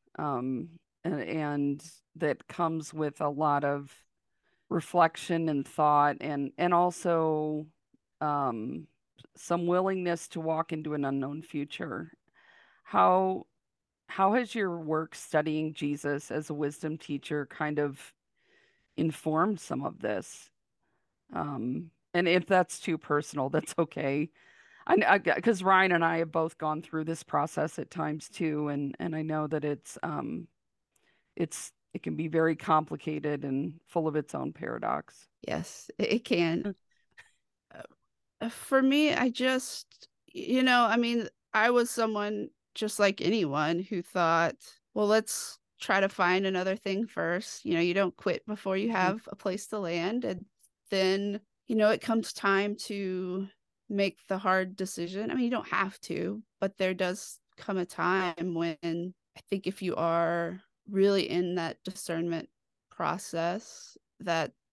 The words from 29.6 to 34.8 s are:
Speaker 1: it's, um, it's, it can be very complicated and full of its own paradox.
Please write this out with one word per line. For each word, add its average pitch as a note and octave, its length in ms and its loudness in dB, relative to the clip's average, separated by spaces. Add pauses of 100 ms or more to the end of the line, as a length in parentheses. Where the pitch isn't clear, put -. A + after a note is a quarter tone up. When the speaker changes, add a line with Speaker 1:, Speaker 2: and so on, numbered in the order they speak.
Speaker 1:
it's, D3 380 -6
um, D#3+ 460 -6 (880)
it's, - 360 -6 (220)
it - 80 -10
can D#3+ 140 -4
be D#3+ 120 -2
very D#3+ 280 2
complicated D3+ 880 0
and C#3+ 420 -4
full D#3+ 220 -2
of D3 80 -2
its D3 180 -4
own C#3 180 -4
paradox. A2 760 -6 (180)